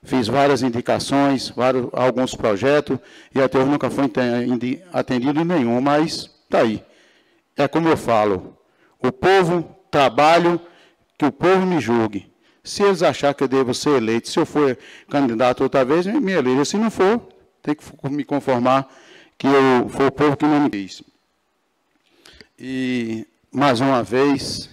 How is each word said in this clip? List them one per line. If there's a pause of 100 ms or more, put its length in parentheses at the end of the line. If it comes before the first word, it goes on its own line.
fiz
várias
indicações,
vários,
alguns
projetos, (360)
e
até
hoje
nunca
foi
ente-, (260)
indi-, (100)
atendido
nenhum,
mas (180)
tá
aí. (760)
É
como
eu
falo, (420)
o
povo, (140)
trabalho, (580)
que
o
povo
me
julgue. (320)
Se
eles
acharem
que
eu
devo
ser
eleito,
se
eu
for (320)
candidato
outra
vez,
me,
me
eleja.
Se
não
for, (360)
tem
que
f-, (160)
me
conformar (520)
que
eu,
foi
o
povo
que
não
me
quis. (1600)
E, (240)
mais
uma
vez